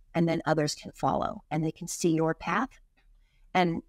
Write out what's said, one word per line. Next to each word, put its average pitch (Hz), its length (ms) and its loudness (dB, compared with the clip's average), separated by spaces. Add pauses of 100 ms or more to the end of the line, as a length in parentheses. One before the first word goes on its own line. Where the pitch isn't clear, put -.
(140)
and 165 160 2
then - 160 0
others 151 300 2
can - 160 -14
follow, - 580 -2
and 156 140 -2
they 156 80 0
can - 160 -12
see - 220 0
your 160 260 2
path. 220 340 -2 (840)
And 175 360 2